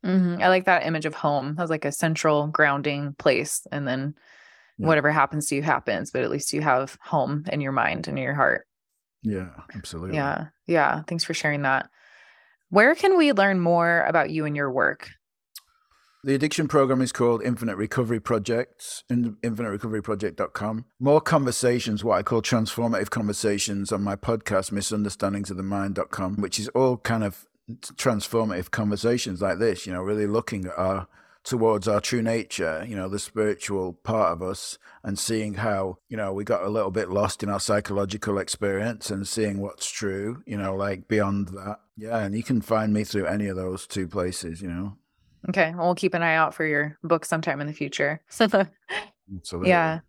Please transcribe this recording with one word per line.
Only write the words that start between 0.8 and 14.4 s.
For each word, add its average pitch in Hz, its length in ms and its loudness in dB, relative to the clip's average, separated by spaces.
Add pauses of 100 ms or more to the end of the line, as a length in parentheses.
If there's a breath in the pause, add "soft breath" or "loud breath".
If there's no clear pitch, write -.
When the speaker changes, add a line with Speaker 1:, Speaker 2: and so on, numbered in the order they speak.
Speaker 1:
image 160 200 -2
of 156 100 -4
home 147 440 0
as, 170 100 -2
like, 156 160 -2
a 143 60 0
central 151 560 2
grounding 143 680 2
place. 143 560 2
And 143 160 -4
then 135 280 -4 (640 soft breath)
Speaker 2:
Yeah. 160 120 0
Speaker 1:
whatever 151 220 4
happens 151 380 2
to 143 60 0
you 143 80 -2
happens, - 480 0
but 127 120 -2
at - 80 -2
least - 220 -4
you 147 80 -2
have 135 400 2
home 147 500 -2
in 147 100 -2
your 135 120 -4
mind 131 340 0
and 139 100 -4
in 131 60 -4
your 139 120 -2
heart. 131 300 2 (600)
Speaker 2:
Yeah, 95 240 -4 (260)
absolutely. 98 400 -8
Speaker 1:
Yeah. 143 300 -2 (220)
Yeah. 151 400 2
Thanks 165 160 -4
for 165 100 -6
sharing 147 300 -2
that. 135 260 0 (800 soft breath)
Where 226 260 8
can 381 220 6
we 294 160 6
learn 196 260 4
more 170 480 4
about 160 220 2
you 156 160 -2